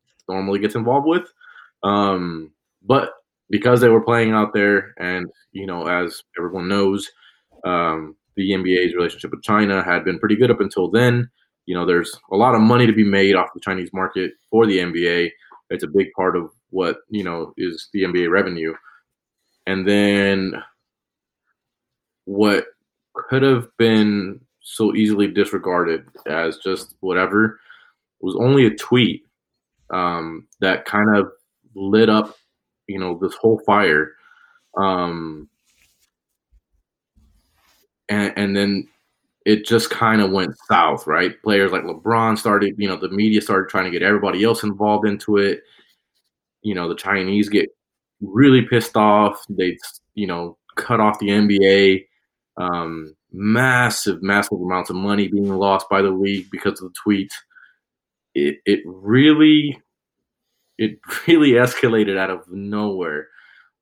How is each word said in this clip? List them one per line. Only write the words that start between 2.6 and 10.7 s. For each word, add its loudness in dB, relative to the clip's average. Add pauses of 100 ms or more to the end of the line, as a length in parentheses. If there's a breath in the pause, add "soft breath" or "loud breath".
but 0 (360)
because 2
they 6
were 6
playing 0
out 0
there 0
and, -6 (240)
you -12
know, -8
as -4 (160)
everyone -6
knows, -2 (540 soft breath)
um, -4 (200)
the -2
N -2
B 2
A's 0
relationship -6
with -14
China 0
had 0
been -4
pretty 0
good 2
up 0
until -2